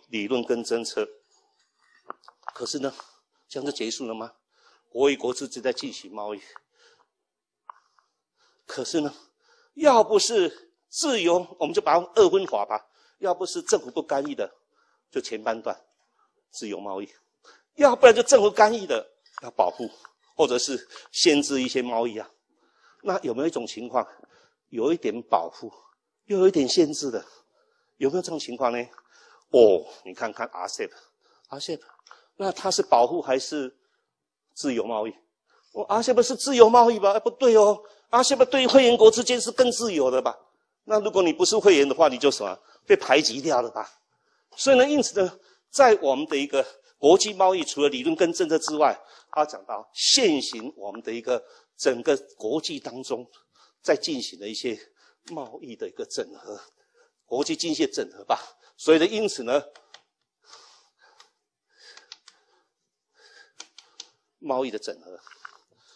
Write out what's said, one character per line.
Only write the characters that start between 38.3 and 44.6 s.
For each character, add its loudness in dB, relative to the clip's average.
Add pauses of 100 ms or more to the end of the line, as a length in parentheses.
E -4
P 8
对 0
于 2
会 8
员 6
国 10
之 -2
间 -2
是 -6
更 2
自 -4
由 2
的 0
吧？ -4 (460)
那 0
如 -4
果 2
你 2
不 0
是 0
会 6
员 4
的 -2
话， 4
你 -4
就 2
什 -6
么？ -8 (280)
被 6
排 2
挤 -4
掉 0
了 -6
吧？ -14 (560)
所 2